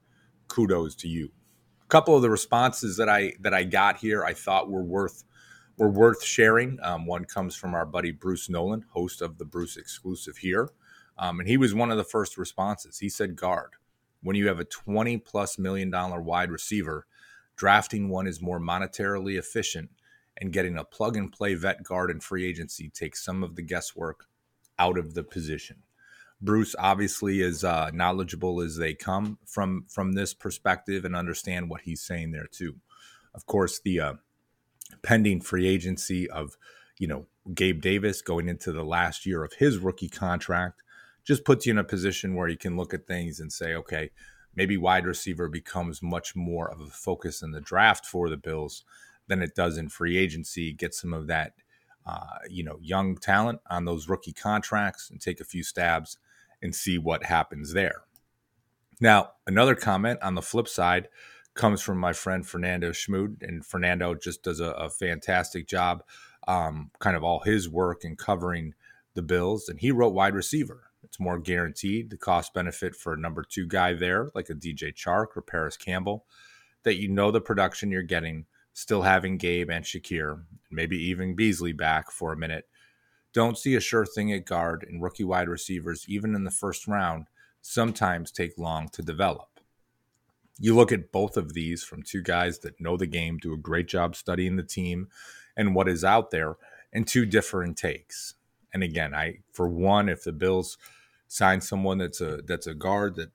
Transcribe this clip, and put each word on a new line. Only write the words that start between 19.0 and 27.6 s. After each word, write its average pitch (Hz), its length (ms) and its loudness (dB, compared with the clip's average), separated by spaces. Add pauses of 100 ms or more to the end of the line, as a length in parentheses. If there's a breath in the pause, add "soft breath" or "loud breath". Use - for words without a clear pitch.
efficient, 90 540 -6 (440 soft breath)
and 95 180 -8
getting 90 240 0
a 76 60 -6
plug-and-play 104 720 -2
vet 87 280 -2
guard 90 280 -2
in 80 80 -4
free 92 260 -4
agency 82 440 -8
takes - 340 -10
some 92 200 -4
of 87 120 -8
the 87 80 -10
guesswork 82 640 -8 (500)
out 90 200 4
of 80 160 -6
the 82 100 -4
position." 78 600 -10 (560 loud breath)
Bruce 104 380 2
obviously 98 640 2
is, 87 220 0